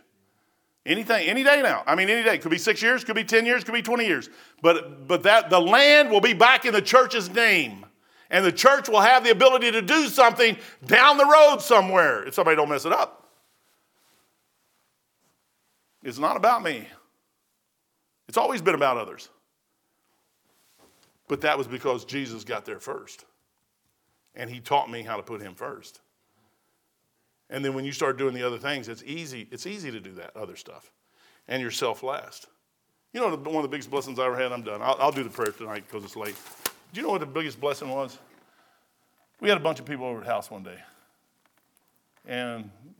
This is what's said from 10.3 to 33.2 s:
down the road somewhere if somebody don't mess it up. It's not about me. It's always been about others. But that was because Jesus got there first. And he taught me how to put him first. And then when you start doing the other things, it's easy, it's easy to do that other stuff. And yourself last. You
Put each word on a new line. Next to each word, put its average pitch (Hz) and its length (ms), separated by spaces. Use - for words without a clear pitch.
down 262 320
the 277 80
road 294 360
somewhere 185 640
if 135 60
somebody 160 240
don't 151 100
mess 143 160
it 160 80
up. - 380
It's 127 140
not 160 180
about 226 280
me. 135 240
It's - 100
always 233 240
been 170 140
about 135 220
others. 101 320
But 139 140
that 151 160
was 135 100
because 123 360
Jesus 120 400
got 110 220
there 110 140
first. - 460
And 117 140
he 123 100
taught 139 300
me 117 140
how 110 120
to 101 80
put 110 180
him 95 120
first. - 480
And 143 100
then 135 120
when 135 100
you 139 60
start 139 260
doing 135 160
the 123 80
other 151 160
things, 135 320
it's 113 140
easy, 135 480
it's 123 160
easy 185 240
to 110 80
do 95 140
that 87 220
other 101 200
stuff. - 360
And 127 140
yourself 120 400
last. - 460
You 233 80